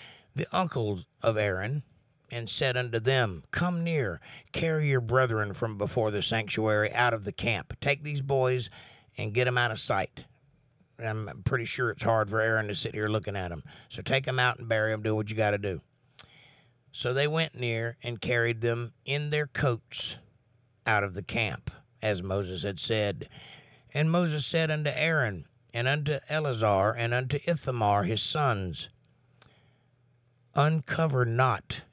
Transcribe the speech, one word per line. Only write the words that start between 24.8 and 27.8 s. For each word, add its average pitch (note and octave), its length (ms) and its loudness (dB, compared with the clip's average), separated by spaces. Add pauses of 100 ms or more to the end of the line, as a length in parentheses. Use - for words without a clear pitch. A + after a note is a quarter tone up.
Aaron, C#3 580 0 (260)
and A#2+ 140 0
unto C#3+ 400 0
Eleazar, A2 640 2
and A#2 200 0
unto B2+ 320 0
Ithamar A2+ 580 2